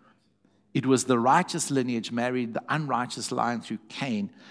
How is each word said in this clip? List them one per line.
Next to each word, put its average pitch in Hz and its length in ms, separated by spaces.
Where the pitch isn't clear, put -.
It 123 100
was 131 200
the 127 120
righteous 147 540
lineage 123 400
married 120 420
the - 160
unrighteous 127 640
line 117 300
through - 260
Cain 107 420